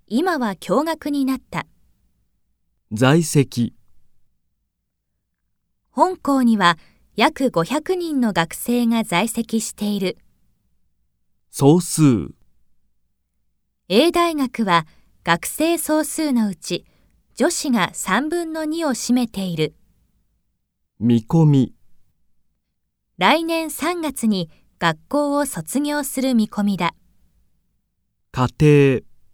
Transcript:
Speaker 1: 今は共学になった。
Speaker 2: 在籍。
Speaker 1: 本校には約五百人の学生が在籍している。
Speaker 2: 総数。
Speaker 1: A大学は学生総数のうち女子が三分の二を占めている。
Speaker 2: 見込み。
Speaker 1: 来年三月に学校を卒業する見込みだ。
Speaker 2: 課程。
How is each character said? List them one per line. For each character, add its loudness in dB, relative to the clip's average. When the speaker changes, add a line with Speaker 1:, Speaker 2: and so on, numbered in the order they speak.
Speaker 1:
今 -2
は -4
共 -2
学 -6
に -2
な -2
っ -8
た。 -8
Speaker 2:
在 4
籍。 0
Speaker 1:
本 0
校 0
に 4
は 2
約 2
五 0
百 -2
人 -2
の 0
学 -2
生 -2
が 0
在 -2
籍 -4
し -10
て -8
い -4
る。 -6
Speaker 2:
総 4
数。 0
Speaker 1:
A 4
大 0
学 -4
は 2
学 0
生 -2
総 -2
数 -4
の 0
う -8
ち -10
女 0
子 -4
が 2
三 -2
分 -4
の -6
二 -4
を 0
占 -2
め 0
て -10
い -6
る。 -2
Speaker 2:
見 2
込 4
み。 2
Speaker 1:
来 2
年 -4
三 -4
月 -4
に -2
学 -2
校 0
を 0
卒 -6
業 -2
す -6
る 0
見 2
込 -4
み 0
だ。 -2
Speaker 2:
課 -4
程。 4